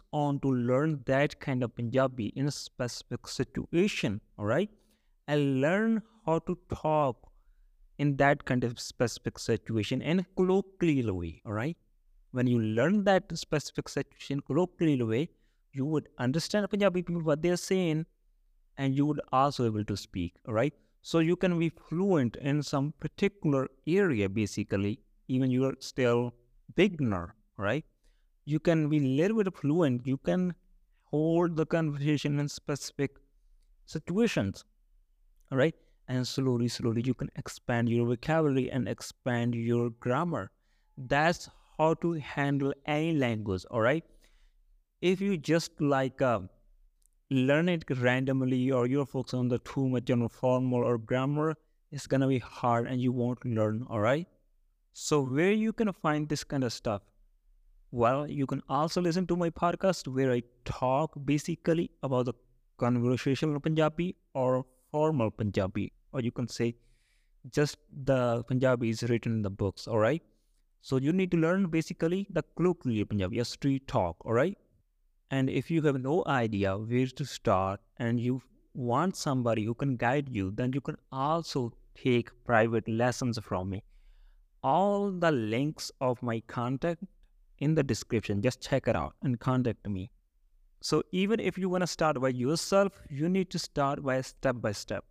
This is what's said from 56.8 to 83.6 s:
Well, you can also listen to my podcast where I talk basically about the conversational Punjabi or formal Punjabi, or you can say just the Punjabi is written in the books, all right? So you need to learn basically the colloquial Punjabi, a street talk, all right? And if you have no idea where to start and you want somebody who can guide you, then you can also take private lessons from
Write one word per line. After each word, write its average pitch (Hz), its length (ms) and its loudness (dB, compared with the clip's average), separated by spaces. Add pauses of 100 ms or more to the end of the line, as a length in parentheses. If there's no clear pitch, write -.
Well, 127 360 2
you 143 180 -2
can 135 240 -2
also 156 320 0
listen 175 260 2
to 175 80 0
my 175 140 0
podcast 170 580 0
where 131 240 2
I 123 120 2 (220)
talk 131 480 -2 (120)
basically 165 640 0 (120)
about 127 220 0
the 123 80 -4 (440)
conversational 123 840 0
Punjabi 156 560 0 (180)
or 127 320 0 (260)
formal 151 400 2
Punjabi, 101 600 -2 (200)
or 135 100 -4
you 120 100 -2
can 123 160 -4
say 117 280 -2 (720)
just - 280 0 (260)
the 123 400 2
Punjabi 127 460 2
is 113 140 -2
written 117 300 0
in 110 80 -2
the 101 80 -2
books, 98 380 -4
all 110 120 0
right? 127 220 4 (600)
So - 160 -2
you 139 140 0
need 185 200 0
to 175 60 4
learn 175 300 2
basically 165 600 -2
the 156 140 -2 (120)
colloquial 131 500 0
Punjabi, 104 340 -2
a 117 60 -2
street - 420 -2
talk, 90 380 -2
all 117 80 -2
right? 151 240 2 (760)
And 131 180 0
if - 220 -2
you 165 100 2
have 139 180 2
no 143 280 0
idea 110 500 0
where 120 300 0
to 135 180 -8
start 95 540 0 (180)
and 117 220 0
you 123 220 -2 (320)
want 139 420 0
somebody 120 480 0
who 113 100 -2
can 139 220 -2
guide 131 340 0
you, 98 220 -2
then 127 220 -2
you 139 80 -2
can 151 160 -6 (140)
also 139 640 -2 (220)
take 120 340 2 (160)
private 113 420 4
lessons 117 520 0
from 95 320 -4